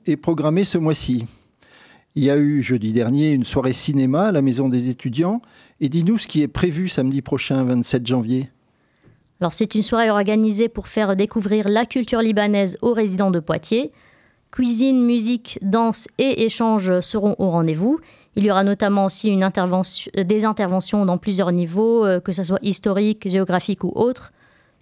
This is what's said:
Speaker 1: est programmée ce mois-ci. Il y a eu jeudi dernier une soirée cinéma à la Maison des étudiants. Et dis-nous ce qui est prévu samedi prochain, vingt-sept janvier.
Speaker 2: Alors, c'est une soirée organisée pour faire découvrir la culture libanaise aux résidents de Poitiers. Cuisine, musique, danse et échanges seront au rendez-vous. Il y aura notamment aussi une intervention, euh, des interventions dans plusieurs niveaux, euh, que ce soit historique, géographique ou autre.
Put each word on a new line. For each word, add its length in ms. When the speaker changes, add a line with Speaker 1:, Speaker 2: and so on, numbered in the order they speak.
Speaker 1:
est 100
programmée 480
ce 120
mois-ci. 500
Il 80
y 60
a 60
eu 280
jeudi 280
dernier 380
une 140
soirée 280
cinéma 520
à 80
la 100
Maison 260
des 200
étudiants. 520
Et 80
dis-nous 300
ce 80
qui 160
est 60
prévu 400
samedi 340
prochain, 400
vingt-sept 420
janvier. 460
Speaker 2:
Alors, 120
c'est 220
une 80
soirée 280
organisée 580
pour 180
faire 300
découvrir 520
la 180
culture 360
libanaise 600
aux 100
résidents 400
de 80
Poitiers. 500
Cuisine, 520
musique, 560
danse 460
et 260
échanges 560
seront 380
au 120
rendez-vous. 480
Il 80
y 60
aura 120
notamment 440
aussi 220
une 140
intervention, 760
euh, 60
des 220
interventions 600
dans 140
plusieurs 320
niveaux, 560
euh, 140
que 100
ce 140
soit 180
historique, 680
géographique 540
ou 140
autre. 360